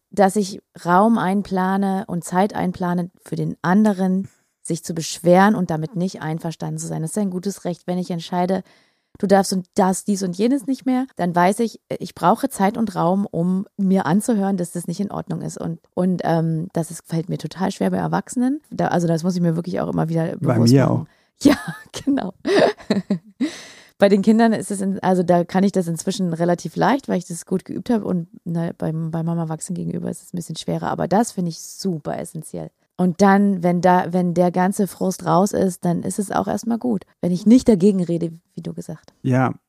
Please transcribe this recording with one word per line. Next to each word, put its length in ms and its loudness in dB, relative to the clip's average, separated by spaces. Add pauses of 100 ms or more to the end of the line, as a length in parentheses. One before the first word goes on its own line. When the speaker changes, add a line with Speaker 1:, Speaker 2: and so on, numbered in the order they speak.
(100)
Speaker 1:
dass 260 4
ich 240 -2 (240)
Raum 340 4
einplane 880 0
und 180 -6
Zeit 300 0
einplane 560 -2 (140)
für 120 -8
den 260 -4
anderen, 680 2 (360)
sich 200 -6
zu 100 -6
beschweren 600 4
und 140 -2
damit 260 -4
nicht 260 -4
einverstanden 560 -6
zu 80 -10
sein. 160 -6
Das 80 -6
ist 80 -6
ein 120 -2
gutes 340 -6
Recht. 240 -6
Wenn 100 -2
ich 140 -4
entscheide, 500 -2 (560)
"Du 80 -2
darfst 260 4
und 220 -4
das, 300 2
dies 180 -2
und 160 -4
jenes 300 0
nicht 180 -4
mehr", 200 0 (100)
dann 180 -2
weiß 260 4
ich, 200 -4 (180)
ich 160 -12
brauche 340 2
Zeit 300 0
und 160 -2
Raum, 340 2
um 380 -2 (100)
mir 300 2
anzuhören, 500 0
dass 140 -4
das 160 -8
nicht 140 -6
in 100 -4
Ordnung 320 -6
ist. 160 -8
Und, 220 -8 (140)
und, 300 0
ähm, 500 0
das 180 -4
ist, 160 -16
fällt 200 -4
mir 100 -4
total 340 -6
schwer 180 -2
bei 60 -2
Erwachsenen. 640 -2 (100)
Da, 180 -2
also 200 0
das 160 0
muss 100 0
ich 80 -2
mir 140 2
wirklich 240 -4
auch 80 -2
immer 200 -2
wieder 320 -4
Speaker 2:
Bei 140 0
Speaker 1:
bewusst 180 4
Speaker 2:
mir 140 6
Speaker 1:
machen. 160 2
Speaker 2:
auch. 100 -12
Speaker 1:
<laughs> 40 -20 (260)
Ja, 140 6 (480)
genau. 300 -2 (100)
<laughs> 720 0 (800)
Bei 100 6
den 140 4
Kindern 300 4
ist 180 -4
es, 100 -4
in, 200 -2
also 220 2
da 220 4
kann 180 0
ich 100 4
das 140 0
inzwischen 460 -4
relativ 420 -2
leicht, 340 0
weil 100 0
ich 80 -6
das 200 -10
gut 180 -4
geübt 260 -8
habe 140 0
und, 240 -4 (160)
ne, 320 -4
beim, 360 -4
beim 140 -4
Mama 160 -2
Erwachsenen 340 -8
gegenüber 340 -6
ist 120 -12
es 100 -20
ein 40 -8
bisschen 200 -10
schwerer. 340 -6
Aber 160 -2
das 260 0
finde 180 -6
ich 100 -12
super 580 -8
essentiell. 520 -12 (260)
Und 260 0
dann, 400 6
wenn 180 2
da, 320 4
wenn 220 0
der 160 2
ganze 360 0
Frust 380 -4
raus 280 4
ist, 320 0
dann 180 0
ist 160 -6
es 140 -4
auch 160 0
erstmal 300 -2
gut, 260 -2 (160)
wenn 120 0
ich 140 -4
nicht 220 6
dagegen 340 4
rede, 300 -4 (220)
wie 80 -12
du 120 -12
gesagt 380 -14
hast. 100 -20
Speaker 2:
Ja, 320 2 (140)